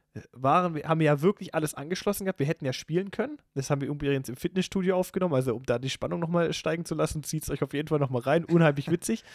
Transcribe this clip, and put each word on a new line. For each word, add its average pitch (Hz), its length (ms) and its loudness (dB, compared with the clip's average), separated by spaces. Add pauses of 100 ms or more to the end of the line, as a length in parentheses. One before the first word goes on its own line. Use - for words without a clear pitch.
(140)
Äh, 107 60 -12 (100)
waren 160 460 2
wir, 143 100 -6
haben 160 140 2
wir 156 60 6
ja 147 160 4
wirklich 185 300 0
alles 156 220 -2
angeschlossen 185 520 -4
gehabt, 190 120 -4
wir 135 80 2
hätten 156 180 -4
ja - 80 -2
spielen 185 380 -4
können, 277 320 -6 (120)
das 139 160 -4
haben 143 100 0
wir 135 80 -4
übrigens 139 400 -2
im 127 80 -8
Fitnessstudio 185 600 0
aufgenommen, 185 380 0
also 127 220 2
um 127 80 -8
da 120 160 2
die 131 100 -4
Spannung 170 300 -4
nochmal 170 320 0
steigen 165 320 -2
zu 170 100 -4
lassen, 151 300 -2
zieht's - 260 -4
euch 143 140 -2
auf 135 100 -10
jeden 151 140 -2
Fall 156 100 2
nochmal 127 240 0
rein, 160 220 2
unheimlich 156 440 4
witzig. 180 360 -2 (100)